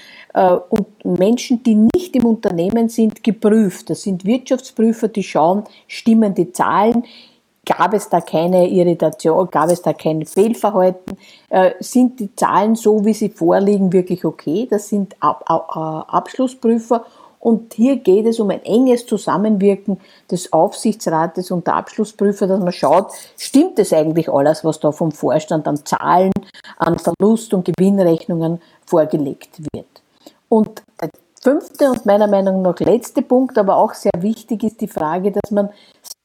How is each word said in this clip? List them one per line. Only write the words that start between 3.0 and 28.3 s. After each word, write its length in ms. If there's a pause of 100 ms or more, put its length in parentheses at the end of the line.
geprüft. 640
Das 140
sind 220
Wirtschaftsprüfer, 840
die 160
schauen, 400 (240)
stimmen 480
die 160
Zahlen, 540 (600)
gab 280
es 160
da 100
keine 480
Irritation, 840
gab 180
es 140
da 100
kein 320
Fehlverhalten, 920 (320)
äh, 300
sind 400
die 160
Zahlen 400
so, 300
wie 80
sie 160
vorliegen, 640
wirklich 320
okay? 420
Das 220
sind 300
Ab-, 260
Ab-, 300
äh, 400
Abschlussprüfer. 920 (340)
Und 360
hier 220
geht 280
es 140
um 100
ein 140
enges 420
Zusammenwirken 920 (320)
des 200
Aufsichtsrates 1000
und 160
der 80
Abschlussprüfer, 720
dass 120
man 120
schaut, 400 (260)
stimmt 400
es 160
eigentlich 360
alles, 360
was 140
da 120
vom 200
Vorstand 560
an 180
Zahlen, 460 (460)
an 200
Verlust 560
und 120
Gewinnrechnungen 960 (260)